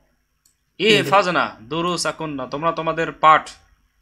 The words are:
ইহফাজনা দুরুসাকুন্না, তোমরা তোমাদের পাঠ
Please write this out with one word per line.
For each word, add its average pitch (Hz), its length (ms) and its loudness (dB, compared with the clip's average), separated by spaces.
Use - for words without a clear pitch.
ইহফাজনা 180 840 2
দুরুসাকুন্না, 156 840 -6
তোমরা 160 240 -4
তোমাদের 160 400 -4
পাঠ 156 380 4